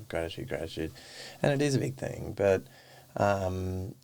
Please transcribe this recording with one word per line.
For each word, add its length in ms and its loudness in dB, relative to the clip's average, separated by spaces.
gratitude, 420 -4
gratitude. 420 -4
And 120 6
it 120 4
is 100 2
a 40 4
big 160 0
thing, 400 -6
but, 280 6
um 840 0